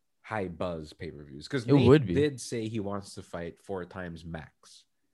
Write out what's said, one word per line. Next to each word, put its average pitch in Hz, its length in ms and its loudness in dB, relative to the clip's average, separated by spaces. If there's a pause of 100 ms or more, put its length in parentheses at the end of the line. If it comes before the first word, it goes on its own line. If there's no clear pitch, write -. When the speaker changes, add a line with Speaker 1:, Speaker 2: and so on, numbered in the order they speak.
(220)
Speaker 1:
high 104 260 -4
buzz 85 440 -8
pay-per-views. 73 560 -14
'Cause 120 180 -4
Speaker 2:
It 131 60 4
Speaker 1:
Nate 131 160 8
Speaker 2:
would 143 180 10
be. 87 80 0
Speaker 1:
did 139 260 2
say 113 280 -6
he 110 120 -6
wants 98 340 -6
to 95 80 -14
fight 85 380 -12
four 95 240 -8
times 87 400 -12
max - 600 -14 (300)